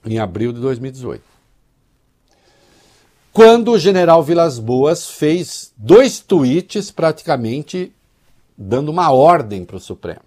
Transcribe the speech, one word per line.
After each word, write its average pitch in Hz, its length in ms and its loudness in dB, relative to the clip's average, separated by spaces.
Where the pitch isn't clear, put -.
Em 110 140 -6
abril 107 340 -6
de 120 80 -14
dois 131 180 -6
mil 131 120 -12
e - 20 -20
dezoito. 127 320 -14
Quando 226 400 6
o 214 60 2
general 170 440 2
Vilas 160 360 -2
Boas 127 500 -2
fez - 680 -6
dois 180 440 4
tweets 175 720 -2
praticamente 156 1000 -6
dando 120 340 -4
uma 165 200 0
ordem 127 540 2
pro 90 160 -16
Supremo. 85 460 -14